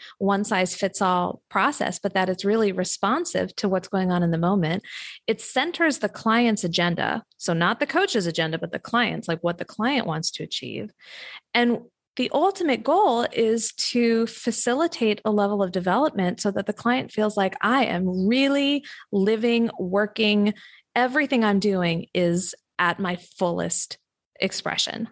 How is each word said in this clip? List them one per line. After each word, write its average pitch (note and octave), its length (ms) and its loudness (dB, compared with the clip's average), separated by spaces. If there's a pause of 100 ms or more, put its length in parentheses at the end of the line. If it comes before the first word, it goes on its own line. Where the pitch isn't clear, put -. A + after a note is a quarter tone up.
(180)
one-size-fits-all F#3+ 1300 0
process, - 520 0
but G3 160 -2
that F#3+ 120 2
it's F#3 160 -4
really G#3 280 2
responsive F#3+ 840 -2
to G#3 120 -2
what's F#3 180 0
going F#3 240 0
on F3 120 2
in E3+ 80 2
the E3 80 0
moment. F3 420 2 (460)
It A3 140 -2
centers D#4 580 0
the G#3 100 -2
client's A3+ 540 2
agenda. F3 600 0 (140)
So - 160 -2
not F3 260 2
the D4 60 -2
coach's D4 400 0
agenda, D#3+ 320 -2
but E3+ 140 -8
the - 80 -6
client's, G3 480 -2
like, E3 140 -2
what E3+ 180 -2
the - 60 -10
client B3 420 -2
wants D#3+ 240 -2
to - 120 -8
achieve. B2+ 460 -8 (640)
And A#3+ 280 2 (340)
the - 180 -2
ultimate D#4+ 500 0
goal C#4+ 480 2
is A3+ 420 0
to A#3 540 2
facilitate A#3+ 960 0
a G#3+ 80 0
level G3+ 320 2
of F3+ 80 -2
development F#3 680 0
so G3+ 100 0
that G3+ 140 -4
the G#3 80 -2
client B3 400 -2
feels G#3+ 240 0
like, F#3+ 240 0
"I B3 240 2
am F#3 420 0
really C#4 560 2 (300)
living, A3+ 560 2 (100)
working, G#3 760 2 (420)
everything B3+ 500 2
I'm G3+ 140 4
doing F3+ 540 0
is F3 400 2 (240)
at F3 220 0
my F3+ 160 -4
fullest E3+ 840 -4 (420)
expression. - 720 -4